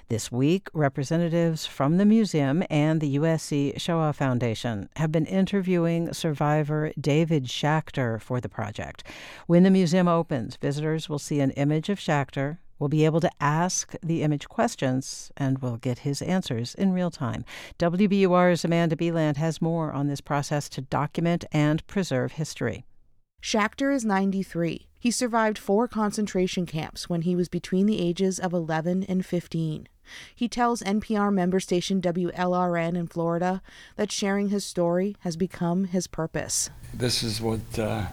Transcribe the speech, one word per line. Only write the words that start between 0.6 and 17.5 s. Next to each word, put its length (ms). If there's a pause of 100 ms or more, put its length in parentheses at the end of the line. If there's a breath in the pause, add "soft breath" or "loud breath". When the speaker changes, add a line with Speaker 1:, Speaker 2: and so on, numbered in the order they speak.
Speaker 1:
representatives 920
from 300
the 80
museum 640
and 320
the 100
U 140
S 200
C 320
Shoah 360
Foundation 840
have 160
been 140
interviewing 840
survivor 760 (100)
David 440
Schachter 760
for 200
the 80
project. 560 (420 loud breath)
When 160
the 80
museum 380
opens, 480
visitors 520
will 120
see 180
an 140
image 360
of 120
Schachter, 580 (220)
will 80
be 160
able 160
to 100 (100)
ask 640
the 200
image 260
questions, 880
and 220
will 180
get 240
his 220
answers 520
in 180
real 200
time. 320 (340 loud breath)